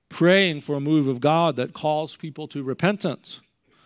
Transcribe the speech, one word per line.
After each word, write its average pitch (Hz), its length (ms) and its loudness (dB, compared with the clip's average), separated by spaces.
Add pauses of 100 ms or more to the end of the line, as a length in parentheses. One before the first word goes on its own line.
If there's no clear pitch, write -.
praying 175 520 4
for 147 140 -4
a 143 40 -2
move 147 280 2
of 131 120 -2
God 156 360 2
that 127 180 -4
calls 151 420 -4
people 151 340 -12
to 143 120 -8
repentance, 165 800 -4 (440)